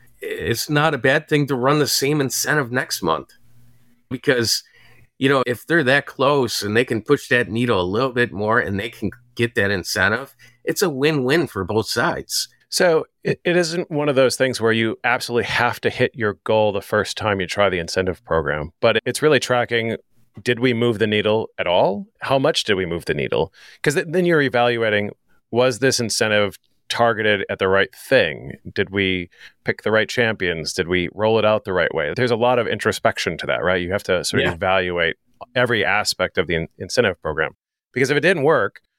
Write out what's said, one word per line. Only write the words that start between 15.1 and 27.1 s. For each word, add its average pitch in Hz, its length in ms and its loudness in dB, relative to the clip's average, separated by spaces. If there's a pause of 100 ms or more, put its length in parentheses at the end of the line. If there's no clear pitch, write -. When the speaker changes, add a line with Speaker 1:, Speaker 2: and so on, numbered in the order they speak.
Speaker 2:
have - 380 0
to 113 80 2
hit - 240 0
your 107 200 -2 (100)
goal 107 280 2
the 98 80 -4
first - 360 -2
time 104 240 -2
you 87 60 -2
try 101 220 2
the 90 100 0
incentive 90 460 -4
program, 76 460 -2 (100)
but 113 240 4
it's 123 180 -4
really 147 180 4
tracking, 117 560 -2 (460)
did 120 180 0
we 127 120 4
move 113 260 2
the 107 80 2
needle 107 520 2
at 90 80 -2
all? 160 400 2 (140)
How 135 180 0
much 147 260 0
did 107 100 0
we 92 120 -2
move 85 180 -6
the 73 100 -4
needle? 65 380 -2 (300)
'Cause 147 120 0
th-, 170 140 0
then 175 160 0
you're 170 160 2
evaluating, 117 720 0 (400)
was 120 300 2
this 127 200 2
incentive 107 560 0 (320)
targeted 107 640 0